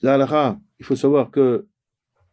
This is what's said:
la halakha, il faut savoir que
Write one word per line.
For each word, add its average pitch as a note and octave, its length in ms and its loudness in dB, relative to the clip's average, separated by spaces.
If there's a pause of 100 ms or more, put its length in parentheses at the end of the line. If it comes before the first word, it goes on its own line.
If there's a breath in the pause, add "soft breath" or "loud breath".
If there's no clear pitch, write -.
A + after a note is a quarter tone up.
la C3+ 120 0
halakha, C#3 460 0 (180)
il - 60 -20
faut C3+ 120 -4
savoir C#3 340 0
que B2+ 360 0 (680)